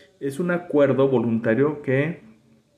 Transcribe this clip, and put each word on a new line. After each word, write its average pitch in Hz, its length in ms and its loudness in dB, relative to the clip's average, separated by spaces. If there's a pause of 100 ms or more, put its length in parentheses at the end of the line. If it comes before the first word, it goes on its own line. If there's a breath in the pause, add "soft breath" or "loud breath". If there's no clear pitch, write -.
(200 soft breath)
es 139 180 -8
un 175 140 -2
acuerdo 139 560 2
voluntario 117 760 0
que, 143 380 -2 (580)